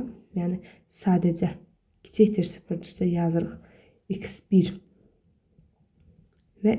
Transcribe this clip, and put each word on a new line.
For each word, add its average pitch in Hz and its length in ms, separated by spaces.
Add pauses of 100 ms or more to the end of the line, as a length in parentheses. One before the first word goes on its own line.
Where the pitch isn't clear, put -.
(380)
yəni 175 240 (240)
sadəcə 175 640 (540)
kiçikdir 208 400
sıfırdırsa - 640
yazırıq 170 520 (520)
X 196 280 (140)
bir 185 180 (1900)
və 220 160